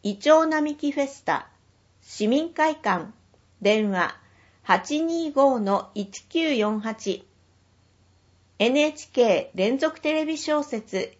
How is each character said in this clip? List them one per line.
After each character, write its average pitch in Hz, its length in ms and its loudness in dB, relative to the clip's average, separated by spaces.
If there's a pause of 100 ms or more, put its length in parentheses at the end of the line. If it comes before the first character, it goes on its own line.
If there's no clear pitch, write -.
イ 202 140 -4
チ 294 140 2
ョ 320 140 8
ウ - 20 0
並 302 300 -2
木 285 160 -4
フ 285 100 -2
ェ 277 60 -2
ス - 180 -20
タ。 - 240 -2 (500)
市 - 260 -4
民 311 280 0
会 311 220 0
館。 185 360 -4 (480)
電 214 300 2
話、 180 260 -2 (460)
八 285 400 0
二 330 280 -2
五 269 300 4
の 196 340 -2
一 202 280 -10
九 320 320 -2
四 214 260 0
八。 214 480 -8 (1300)
エ 233 100 2
ヌ 277 100 2
エ 302 80 2
イ 302 60 -8
チ - 120 -18
ケ 226 480 2
ー - 20 -18
連 220 220 0
続 311 220 -2
テ 302 120 -2
レ 311 140 -2
ビ 320 100 -4
小 302 280 -2
説 214 560 -8